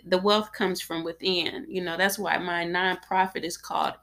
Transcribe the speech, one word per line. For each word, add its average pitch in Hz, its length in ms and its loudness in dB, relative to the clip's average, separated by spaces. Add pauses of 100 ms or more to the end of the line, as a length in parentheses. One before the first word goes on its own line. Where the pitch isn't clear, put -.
the 180 120 2
wealth 208 340 2
comes 185 300 0
from 165 220 -4
within. 170 680 -2
You 180 140 -4
know, 165 140 -4
that's 196 220 2
why 175 180 2
my 175 280 -2
nonprofit 185 800 0
is 170 140 -6
called - 460 -2